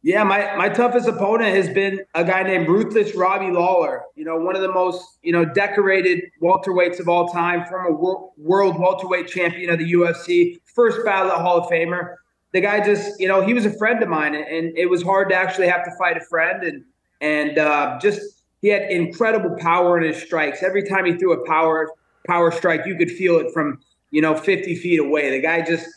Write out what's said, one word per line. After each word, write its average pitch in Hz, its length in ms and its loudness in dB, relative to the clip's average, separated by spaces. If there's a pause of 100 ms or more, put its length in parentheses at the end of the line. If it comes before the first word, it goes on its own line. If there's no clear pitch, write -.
Yeah, 214 220 2
my, 196 320 0
my 190 140 0
toughest 240 400 2
opponent 214 440 0
has 190 140 2
been 196 320 -2 (160)
a 170 80 2
guy 185 200 0
named 180 260 0
Ruthless 208 460 2
Robbie 190 360 0
Lawler, 175 520 0 (120)
you 151 80 -14
know, 165 140 -4
one 175 180 -2
of 190 60 -2
the 190 100 -2
most, 185 520 -4
you 170 100 0
know, 170 100 4
decorated 190 800 0 (180)
welterweights 180 600 2
of 170 80 -2
all 175 180 2
time, 175 380 -2
former 180 260 -4
wor-, 180 460 -2
world 170 420 2
welterweight 185 480 0
champion 175 420 -4
of 170 80 2
the 165 100 -4
U 175 200 4
F 170 80 -2
C, 175 480 0
first 226 400 0
ballot 190 300 0
Hall 175 240 2
of 175 120 -2
Famer. 175 460 -2 (380)
The 190 80 2
guy 208 240 0
just, - 340 -2
you 185 80 0
know, 190 180 2
he 226 80 2
was 240 120 0
a 208 120 0
friend 226 240 0
of 202 60 0
mine, 151 280 -2
and, 151 100 -6
and 165 320 -6
it 180 120 2
was 175 140 2
hard 196 280 2
to 185 40 4
actually 185 320 0
have 175 160 0
to 175 140 -8
fight 175 180 0
a 165 60 -8
friend. 170 420 -2
And, 143 220 -8 (340)
and, 147 380 -2
uh, 147 440 0
just, 208 200 0 (400)
he 202 80 2
had 202 200 0
incredible 185 680 0
power 175 380 4
in 165 80 2
his 156 160 -4
strikes. 156 420 -4
Every 185 240 0
time 190 180 -2
he 175 120 2
threw 175 160 2
a - 120 -2
power, 160 440 0 (360)
power 160 260 2
strike, 165 340 0
you 190 100 -6
could 165 160 0
feel 175 260 2
it 160 160 0
from, 147 260 -4 (320)
you 151 100 2
know, 156 120 2
fifty 175 420 -2
feet 170 260 0
away. 147 300 0
The 131 100 -2
guy 165 200 0
just 165 360 -4